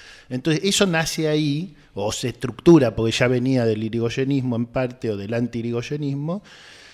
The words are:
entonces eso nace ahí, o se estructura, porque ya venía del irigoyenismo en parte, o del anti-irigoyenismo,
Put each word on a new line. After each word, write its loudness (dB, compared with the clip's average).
entonces 0
eso 2
nace 0
ahí, -2
o -4
se -4
estructura, 4
porque 0
ya 2
venía 2
del 0
irigoyenismo -2
en -2
parte, -4
o -2
del -6
anti-irigoyenismo, -4